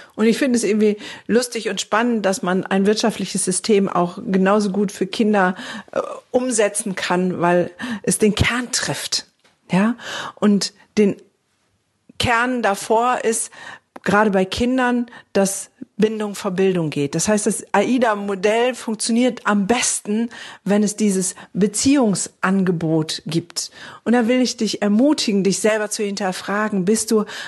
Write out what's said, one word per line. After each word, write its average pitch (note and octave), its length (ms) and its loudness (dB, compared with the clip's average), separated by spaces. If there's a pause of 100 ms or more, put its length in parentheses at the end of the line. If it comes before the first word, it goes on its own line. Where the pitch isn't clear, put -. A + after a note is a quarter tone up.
(140)
Und G#3+ 120 2
ich A#3 100 4
finde B3+ 200 2
es A#3 80 0
irgendwie G#3 340 2 (280)
lustig A3+ 420 -2
und F#3+ 120 -4
spannend, A3 460 0
dass F#3+ 160 0
man F#3 220 0
ein F#3+ 220 0
wirtschaftliches G3+ 580 0
System G3 440 2
auch F3 380 -2
genauso G3 440 2
gut G3 220 -2
für - 140 -4
Kinder, G3+ 480 2 (380)
äh, - 80 -2 (300)
umsetzen A3 640 0
kann, F3+ 460 -2
weil F3 300 2 (320)
es - 160 -2
den G#3 160 4
Kern A#3+ 380 0
trifft. - 540 -6 (440)
Ja? G#3 260 2 (380)
Und G3+ 400 2 (240)
den G3+ 180 4 (1000)
Kern B3 440 0
davor A3 600 0
ist, A3+ 280 -2 (540)
gerade G#3 260 4
bei F#3+ 140 2
Kindern, B3 640 0 (260)
dass G3 380 -2 (260)
Bindung G#3+ 380 0
vor G3+ 160 -6
Bildung F3+ 400 0
geht. C#3+ 240 -4
Das E3+ 140 -2
heißt, G#3+ 180 2
das - 260 -2
aida-Modell G#3+ 1000 0
funktioniert A#3+ 720 -2
am G3+ 240 2
besten, A#3 640 -2 (340)
wenn G#3 180 2
es G#3 140 0
dieses F#3+ 400 0 (160)
Beziehungsangebot F#3 1700 0
gibt. - 440 -6 (340)
Und A3 100 2
da A#3+ 120 2
will B3+ 140 2
ich A#3+ 160 0
dich G#3 260 -2
ermutigen, G#3 640 2
dich F#3+ 160 2
selber G#3+ 300 0
zu - 120 -4
hinterfragen, G3+ 840 -2
bist A3 280 0
du G#3 120 2 (240)